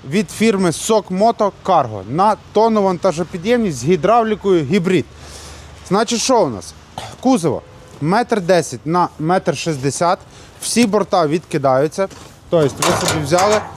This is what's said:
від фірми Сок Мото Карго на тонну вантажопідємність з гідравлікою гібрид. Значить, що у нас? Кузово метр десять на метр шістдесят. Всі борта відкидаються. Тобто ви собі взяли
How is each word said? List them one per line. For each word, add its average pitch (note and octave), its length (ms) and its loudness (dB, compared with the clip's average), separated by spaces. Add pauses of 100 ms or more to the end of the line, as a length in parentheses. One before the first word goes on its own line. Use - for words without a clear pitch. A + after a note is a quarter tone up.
від F3+ 220 -2
фірми G3 400 2
Сок G#3+ 400 -2
Мото G#3 400 0 (120)
Карго A#2+ 460 0
на F#3+ 260 2 (180)
тонну G#3+ 300 2
вантажопідємність F#3 920 -2
з A#2 60 -10
гідравлікою F#3+ 800 2
гібрид. E3+ 420 0 (840)
Значить, G#3+ 340 0
що A#3+ 200 2
у D3+ 80 2
нас? G2 240 -10 (460)
Кузово E3 420 0 (400)
метр G#3 400 0
десять E3 440 0
на E3+ 240 0 (100)
метр E3+ 380 0
шістдесят. C#3+ 640 -2 (420)
Всі A#3 240 2
борта F#3+ 420 2
відкидаються. D3+ 800 0 (420)
Тобто D#3 260 2 (120)
ви F3 200 -2
собі D#3+ 160 -2
взяли F#3+ 380 2 (160)